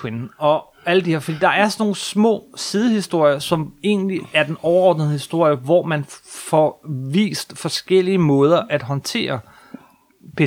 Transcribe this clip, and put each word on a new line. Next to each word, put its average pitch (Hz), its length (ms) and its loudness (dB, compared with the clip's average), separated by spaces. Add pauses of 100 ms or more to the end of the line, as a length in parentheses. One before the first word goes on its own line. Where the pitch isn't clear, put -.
Quinn 117 380 -8
og 151 260 0 (220)
alle 180 160 2
de 170 80 -2
her, 160 100 0
fordi 156 200 -8
der 185 80 4
er 190 200 2
sådan 208 140 -6
nogle 208 140 -2
små 214 480 0 (120)
sidehistorier, 185 800 0
som 156 340 -4 (120)
egentlig 196 360 -2 (140)
er 156 80 4
den 151 200 -4
overordnede 170 480 4
historie, 151 460 0
hvor 143 300 2
man 151 180 -2 (460)
får 156 360 0 (260)
vist 175 460 -2
forskellige 185 600 0
måder 147 520 4
at 143 120 -2
håndtere 135 580 -6 (960)
P 170 100 0